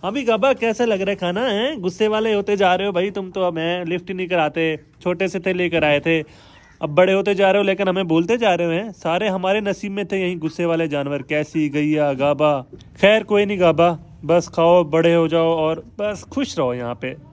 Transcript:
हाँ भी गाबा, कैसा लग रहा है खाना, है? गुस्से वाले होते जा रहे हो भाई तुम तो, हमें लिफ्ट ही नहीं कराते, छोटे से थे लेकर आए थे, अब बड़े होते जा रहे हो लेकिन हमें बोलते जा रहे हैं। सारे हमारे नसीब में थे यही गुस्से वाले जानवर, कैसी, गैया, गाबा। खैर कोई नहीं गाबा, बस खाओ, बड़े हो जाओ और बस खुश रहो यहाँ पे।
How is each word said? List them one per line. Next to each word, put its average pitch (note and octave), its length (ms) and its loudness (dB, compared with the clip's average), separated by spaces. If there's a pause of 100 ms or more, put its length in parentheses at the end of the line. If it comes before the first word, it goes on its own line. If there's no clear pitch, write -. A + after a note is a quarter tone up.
हाँ G3 100 -4
भी C4+ 100 -4
गाबा, A#3 320 2
कैसा A3+ 300 -2
लग G3+ 160 0
रहा G3 80 -2
है G3+ 80 -2
खाना, F#3 300 -4
है? A#3+ 320 -2
गुस्से F#3+ 280 -2
वाले A3 260 0
होते G3+ 240 0
जा F#3 180 4
रहे F#3+ 120 -2
हो G3+ 60 -4
भाई F#3 180 0
तुम F#3 200 -8
तो, F#3 160 -2
हमें E3+ 380 -2
लिफ्ट F3 240 -6
ही G3 40 -6
नहीं F3+ 140 -6
कराते, D#3+ 480 0 (280)
छोटे F3+ 240 -2
से F3+ 120 -4
थे F#3 160 -2
लेकर E3+ 300 0
आए D3 140 4
थे, D#3+ 220 0 (600)
अब D3+ 140 -4
बड़े F#3 180 6
होते G3 220 2
जा F#3+ 160 4
रहे G3+ 100 4
हो G3 40 2
लेकिन F#3+ 220 0
हमें F#3 200 0
बोलते E3+ 300 2
जा A3 160 2
रहे E3+ 220 0
हैं। G#3 180 -4
सारे F3+ 360 -2
हमारे F#3+ 320 0
नसीब G3+ 300 -4
में G3 160 -4
थे F#3+ 140 -2
यही F3+ 160 -2
गुस्से D#3+ 280 -4
वाले E3 220 0
जानवर, C#3+ 360 -4
कैसी, D3+ 460 -2
गैया, D3 460 0
गाबा। C#3+ 440 2 (380)
खैर G#3+ 260 4
कोई G#3 220 2
नहीं G3 140 -4
गाबा, E3+ 380 4 (280)
बस E3 220 2
खाओ, E3+ 380 4
बड़े D#3+ 280 2
हो E3 140 2
जाओ E3 280 2
और D#3+ 280 -2 (160)
बस G#3 320 -6
खुश - 260 -4
रहो B2+ 160 0
यहाँ A#2+ 280 -6
पे। C3 140 -8 (160)